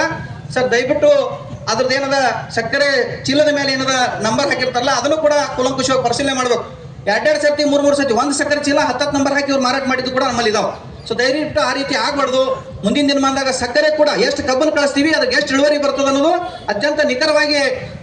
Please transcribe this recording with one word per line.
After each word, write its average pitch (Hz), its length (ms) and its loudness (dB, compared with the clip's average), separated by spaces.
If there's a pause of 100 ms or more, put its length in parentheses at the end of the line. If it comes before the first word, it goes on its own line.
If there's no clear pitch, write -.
(540)
ಸರ್, 254 180 0
ದಯವಿಟ್ಟು 294 380 2 (600)
ಅದ್ರದ್ದು 254 260 0
ಏನದ 277 180 0 (420)
ಸಕ್ಕರೆ 269 680 0
ಚೀಲದ 294 280 4
ಮೇಲೆ 277 200 0
ಏನದ 262 480 0
ನಂಬರ್ 240 260 0
ಹಾಕಿರ್ತಾರಲ್ಲ, 254 440 0
ಅದನ್ನು 294 260 0
ಕೂಡ 294 160 2 (220)
ಕೂಲಂಕುಷವಾಗಿ 254 480 0
ಪರಿಶೀಲನೆ 262 300 0
ಮಾಡ್ಬೇಕು. 247 500 -2 (240)
ಎರಡೆರಡು 294 340 2
ಸರ್ತಿ, 294 220 2
ಮೂರ್ 285 200 2
ಮೂರ್ 285 120 4
ಸರ್ತಿ 277 180 0
ಒಂದ್ 269 220 0
ಸಕ್ಕರೆ 285 280 -2
ಚೀಲ 285 160 2
ಹತ್ತತ್ತು 285 380 -2
ನಂಬರ್ 277 160 0
ಹಾಕಿ 285 140 0
ಇವ್ರು 269 160 0
ಮಾರಾಟ 262 240 0
ಮಾಡಿದ್ದು 254 240 -2
ಕೂಡ 254 120 0
ನಮ್ಮಲ್ಲಿ 233 280 0
ಇದಾವೆ. - 420 -4 (160)
So 226 100 -4
ದಯವಿಟ್ಟು 277 420 0
ಆ 311 120 0
ರೀತಿ 269 220 -4
ಆಗ್ಬಾರ್ದು. 262 680 0 (180)
ಮುಂದಿನ 269 240 2
ದಿನಮಾನದಾಗ 269 420 0
ಸಕ್ಕರೆ 302 480 0
ಕೂಡ 302 100 4
ಎಷ್ಟು 285 360 0
ಕಬ್ಬನ್ನು 269 280 2
ಕಳಿಸ್ತೀವಿ, 294 400 2
ಅದಕ್ಕೆ 285 260 2
ಎಷ್ಟು 285 160 -2
ಇಳುವರಿ 294 240 4
ಬರ್ತದೆ 277 280 0
ಅನ್ನೋದು 277 280 2 (100)
ಅತ್ಯಂತ 302 600 -2
ನಿಖರವಾಗಿ 294 500 2 (480)